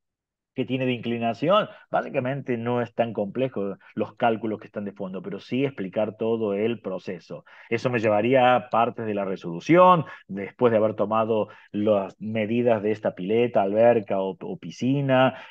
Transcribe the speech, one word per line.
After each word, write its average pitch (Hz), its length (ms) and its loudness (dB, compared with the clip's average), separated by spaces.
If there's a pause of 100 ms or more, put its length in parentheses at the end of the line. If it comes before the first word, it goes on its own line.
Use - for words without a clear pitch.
(540)
que 127 120 -4
tiene 131 200 -2
de 127 60 0
inclinación. 120 800 0 (200)
Básicamente 127 680 -2
no 120 240 -2
es 113 120 -6
tan 117 200 -2
complejo 101 640 -4 (180)
los 104 200 -6
cálculos 110 440 -2
que - 80 -20
están 107 160 -10
de 101 80 -8
fondo, 95 300 -10
pero 98 180 -10
sí 127 240 -4
explicar 107 540 -4
todo 113 360 -2
el 110 280 -2
proceso. 90 640 -10 (240)
Eso 117 200 -2
me 123 100 0
llevaría 123 560 4
a - 140 -2
partes 117 360 0
de 107 80 -4
la 101 100 -2
resolución, 147 800 4 (240)
después 101 440 0
de 110 60 4
haber 107 180 2
tomado 107 520 0 (240)
las 101 480 0
medidas 110 640 0
de 107 80 0
esta 104 240 -4
pileta, 113 460 0
alberca 107 580 2
o, 95 220 -4
o 98 160 -8
piscina, 131 760 0 (160)